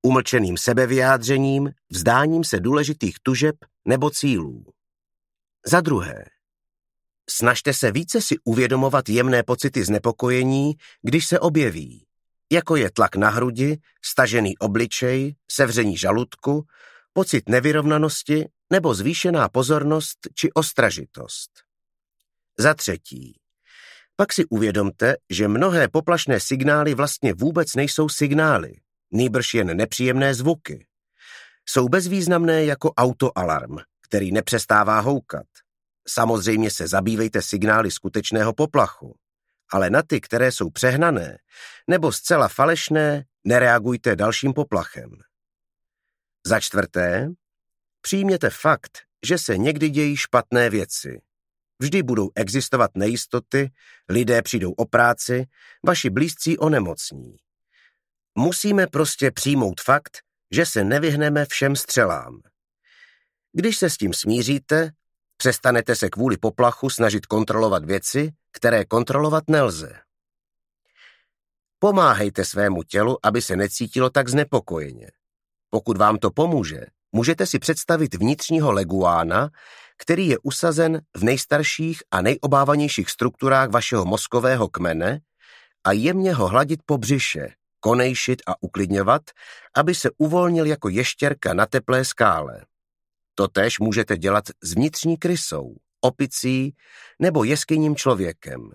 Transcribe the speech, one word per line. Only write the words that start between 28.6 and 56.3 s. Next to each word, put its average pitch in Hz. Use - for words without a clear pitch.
nýbrž 120
jen 90
nepříjemné 127
zvuky. 131
Jsou 127
bezvýznamné 175
jako 151
autoalarm, 87
který 98
nepřestává 107
houkat. 117
Samozřejmě 110
se 85
zabývejte 104
signály 104
skutečného 110
poplachu, -
ale 95
na 139
ty, 151
které 123
jsou 85
přehnané 127
nebo 160
zcela 143
falešné, 151
nereagujte 120
dalším 113
poplachem. 85
Za 110
čtvrté, 95
přijměte 190
fakt, -
že 165
se 101
někdy 147
dějí 147
špatné 120
věci. 76
Vždy 151
budou 110
existovat 113
nejistoty, 120
lidé 117
přijdou 92
o 117
práci, 120
vaši 170
blízcí 156